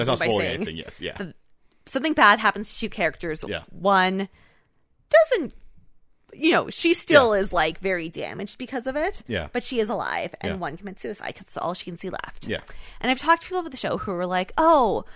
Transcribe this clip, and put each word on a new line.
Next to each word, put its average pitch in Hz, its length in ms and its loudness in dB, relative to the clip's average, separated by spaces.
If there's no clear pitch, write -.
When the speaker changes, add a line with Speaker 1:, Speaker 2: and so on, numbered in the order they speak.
Speaker 1:
That's 131 140 2
not 170 40 0
Speaker 2:
by - 80 0
Speaker 1:
spoiling 151 140 2
Speaker 2:
saying 85 100 -4
Speaker 1:
anything, 82 200 -6
yes, - 240 -12
yeah. 85 180 -6
Speaker 2:
the, 185 160 -10
something 285 280 -2
bad 220 260 8
happens 208 340 0
to - 60 -10
two 226 80 -4
characters. 165 580 -4
Speaker 1:
Yeah. 85 240 -6
Speaker 2:
One 190 580 2
doesn't 523 440 4
you 320 160 2
know, 180 180 2
she 339 240 2
still 262 400 6
Speaker 1:
Yeah. 196 80 4
Speaker 2:
is, 190 100 0
like, 165 260 0
very 180 300 -4
damaged 151 500 -10
because 254 280 -8
of 262 100 -4
it. 320 300 -4
Speaker 1:
Yeah. - 260 -6
Speaker 2:
But 240 100 -2
she 240 180 -4
is 214 80 0
alive, 87 520 -4
and 190 140 -4
Speaker 1:
Yeah. 190 40 -8
Speaker 2:
one 170 180 -8
commits 190 260 -14
suicide - 320 -8
'cause - 100 -18
it's - 120 -10
all 175 180 -4
she - 100 -12
can 175 120 -10
see 185 140 -6
left. - 360 -12
Speaker 1:
Yeah. 104 120 -4
Speaker 2:
And 247 100 0
I've 254 100 2
talked 330 220 2
to - 60 -14
people 359 160 -4
at 320 60 -10
the 262 60 -14
show 170 220 -2
who 190 140 -6
were 175 140 -2
like, 185 320 -2
"Oh, 277 460 4